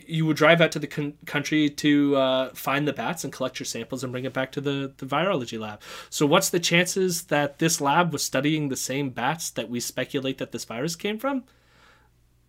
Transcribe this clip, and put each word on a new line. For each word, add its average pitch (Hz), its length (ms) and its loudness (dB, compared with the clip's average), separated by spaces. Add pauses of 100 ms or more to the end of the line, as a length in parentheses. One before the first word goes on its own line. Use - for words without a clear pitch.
you 160 200 0
would 156 100 2
drive 165 240 8
out 160 120 6
to 160 60 -4
the 151 80 -4
con-, 147 280 -6 (120)
country 147 420 2
to, 143 480 4
uh, 131 380 2
find 143 320 -2
the 143 60 0
bats 131 320 -6
and 139 80 -8
collect - 260 -6
your 123 80 -8
samples 123 360 -8
and 127 100 -8
bring 127 120 -6
it 127 80 -6
back 131 200 -4
to - 80 -6
the, 139 360 -4
the 139 100 -10
virology 139 520 -2
lab. 107 220 -10 (300)
So - 160 2
what's 185 240 4
the 180 100 2
chances 175 640 2
that 147 340 0
this 160 220 2
lab 151 320 4
was 139 100 -4
studying 147 460 0
the 127 80 -4
same 135 340 -4
bats 127 400 -4
that 117 180 -6
we 120 120 -4
speculate 131 580 -4
that - 140 -8
this 117 120 -8
virus 143 320 -6
came 208 220 -6
from? 262 260 -4 (1040)